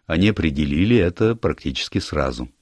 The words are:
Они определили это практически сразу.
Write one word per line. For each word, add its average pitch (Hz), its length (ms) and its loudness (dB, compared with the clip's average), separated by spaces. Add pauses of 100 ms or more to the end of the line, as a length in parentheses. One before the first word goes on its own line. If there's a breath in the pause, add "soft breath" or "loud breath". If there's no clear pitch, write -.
Они 85 220 2
определили 76 680 0
это 110 400 2
практически 78 640 -4
сразу. 65 500 -4 (120)